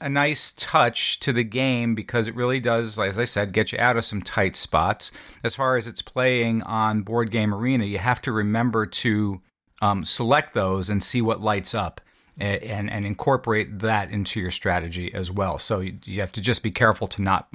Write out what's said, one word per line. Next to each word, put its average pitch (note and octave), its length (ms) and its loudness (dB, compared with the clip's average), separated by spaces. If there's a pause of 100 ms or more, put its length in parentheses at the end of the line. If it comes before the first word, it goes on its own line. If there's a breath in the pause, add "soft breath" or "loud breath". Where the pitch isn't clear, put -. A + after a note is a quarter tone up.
a D3+ 80 -4
nice C#3+ 480 0
touch - 640 2
to C#3+ 100 0
the A#2+ 140 2
game A#2+ 500 0
because A2 320 0
it A2+ 80 -8
really B2 240 0
does, A#2 400 0
as G2 180 0
I A#2 60 2
said, G2+ 300 -2
get G#2+ 180 2
you - 80 -2
out A#2+ 160 4
of A#2 80 0
some G#2 180 -4
tight F#2+ 360 0
spots. F2 520 0 (320 loud breath)
As A#2 140 -2
far C3 220 2
as A2 100 -4
it's - 140 -10
playing A#2+ 600 2
on G#2+ 380 2
Board A2 300 0
Game G#2+ 240 2
Arena, A#2+ 300 2
you G2+ 120 -2
have A#2+ 260 0
to A#2+ 100 -2
remember A2 520 2
to, G#2 560 0 (400)
um, G2+ 220 2
select C3 500 2
those F#2+ 360 0
and G2+ 120 0
see B2 200 0
what A2 200 0
lights G#2 320 0
up F#2+ 280 -4 (400 soft breath)
a-, G2+ 180 -2 (100)
and, G#2 200 -4
and G#2 160 -4
incorporate G#2+ 720 0
that G#2 320 0
into G2+ 300 -2
your F2+ 100 -4
strategy F2 640 -2
as F#2 180 -4
well. F#2+ 280 -2
So G#2 200 -2
you, F#2 240 -6
you G2 160 -8
have G2 140 -4
to G#2 80 -6
just A2 200 0
be G#2+ 100 -2
careful A2 360 2
to - 140 -4
not, F#2+ 340 0